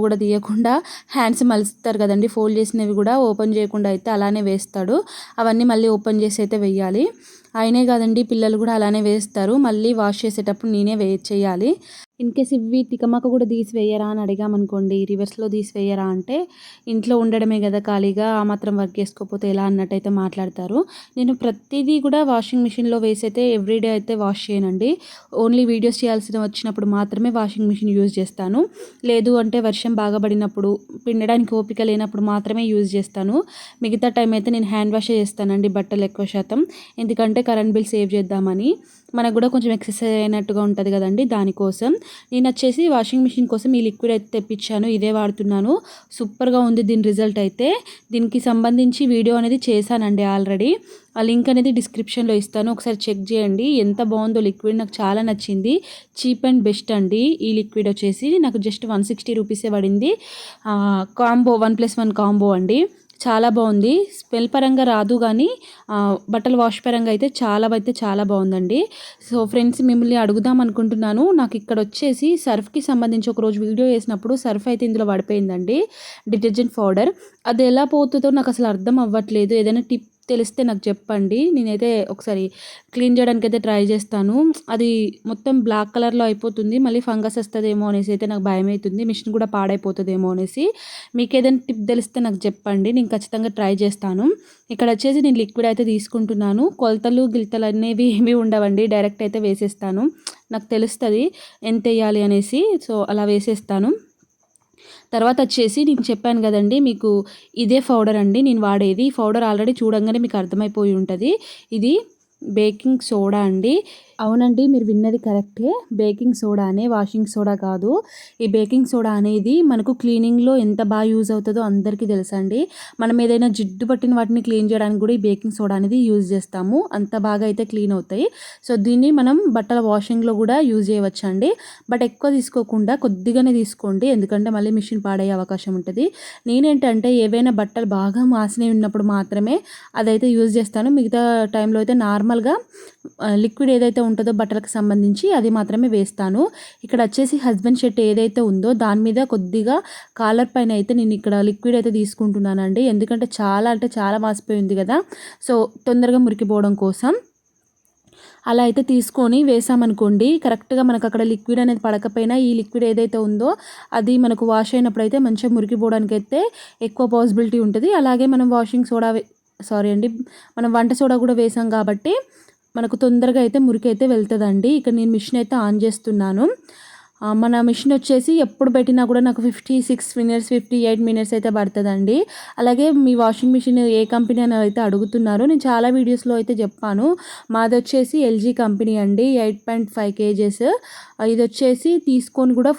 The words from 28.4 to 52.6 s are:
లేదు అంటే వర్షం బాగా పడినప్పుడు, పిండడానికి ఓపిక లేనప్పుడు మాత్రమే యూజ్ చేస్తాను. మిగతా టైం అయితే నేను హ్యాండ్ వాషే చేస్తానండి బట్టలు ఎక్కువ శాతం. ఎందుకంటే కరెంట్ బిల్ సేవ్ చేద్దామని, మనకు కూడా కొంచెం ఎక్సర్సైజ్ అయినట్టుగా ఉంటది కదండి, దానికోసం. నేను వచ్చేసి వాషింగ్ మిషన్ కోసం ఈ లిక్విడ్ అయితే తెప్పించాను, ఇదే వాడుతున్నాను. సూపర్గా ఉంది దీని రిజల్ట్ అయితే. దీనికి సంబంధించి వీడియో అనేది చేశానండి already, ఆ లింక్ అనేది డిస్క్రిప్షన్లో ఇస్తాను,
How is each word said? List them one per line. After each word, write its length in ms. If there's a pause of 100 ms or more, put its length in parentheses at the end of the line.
లేదు 220 (100)
అంటే 260
వర్షం 340
బాగా 220
పడినప్పుడు, 480 (340)
పిండడానికి 540
ఓపిక 220
లేనప్పుడు 500
మాత్రమే 400
యూజ్ 240
చేస్తాను. 400 (460)
మిగతా 360
టైం 200
అయితే 180
నేను 180
హ్యాండ్ 240
వాషే 240
చేస్తానండి 560
బట్టలు 320
ఎక్కువ 240
శాతం. 280 (420)
ఎందుకంటే 380
కరెంట్ 320
బిల్ 180
సేవ్ 220
చేద్దామని, 540 (500)
మనకు 180
కూడా 160
కొంచెం 240
ఎక్సర్సైజ్ 420
అయినట్టుగా 500
ఉంటది 260
కదండి, 280 (100)
దానికోసం. 580 (420)
నేను 180
వచ్చేసి 320 (120)
వాషింగ్ 320
మిషన్ 260
కోసం 260
ఈ 80
లిక్విడ్ 280
అయితే 220
తెప్పించాను, 500 (100)
ఇదే 200
వాడుతున్నాను. 560 (440)
సూపర్గా 520
ఉంది 220
దీని 200
రిజల్ట్ 340
అయితే. 240 (440)
దీనికి 360
సంబంధించి 540 (120)
వీడియో 260
అనేది 180 (100)
చేశానండి 560 (100)
already, 360 (480)
ఆ 40
లింక్ 300
అనేది 280
డిస్క్రిప్షన్లో 640
ఇస్తాను, 340